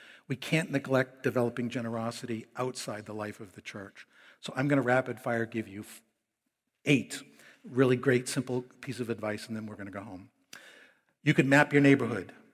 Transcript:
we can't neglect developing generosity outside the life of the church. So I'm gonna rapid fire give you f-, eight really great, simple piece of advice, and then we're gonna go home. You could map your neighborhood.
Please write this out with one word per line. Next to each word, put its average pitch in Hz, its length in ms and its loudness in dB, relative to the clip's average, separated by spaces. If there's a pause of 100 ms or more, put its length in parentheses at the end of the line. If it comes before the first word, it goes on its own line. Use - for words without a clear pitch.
(280)
we 139 80 -6
can't - 340 -2
neglect 131 520 -2
developing 120 480 -2
generosity 117 760 -6 (140)
outside 123 480 -8
the 107 80 -10
life 107 260 -8
of 98 140 -18
the - 80 -18
church. - 440 -14 (360)
So - 120 -10
I'm 139 140 0
gonna 143 140 4
rapid 123 360 2
fire 117 280 -2
give 113 200 -4
you 98 140 -12
f-, - 220 -18 (800)
eight - 380 0 (440)
really 131 300 4
great, 123 320 2
simple 127 380 -4 (160)
piece 117 180 -6
of 117 80 -6
advice, 104 400 -6
and 113 80 -8
then 110 80 -8
we're 107 120 -12
gonna 101 140 -12
go 98 120 -10
home. 92 260 -16 (920)
You 147 100 4
could 147 140 4
map 143 260 6
your 143 80 6
neighborhood. 123 520 4 (220)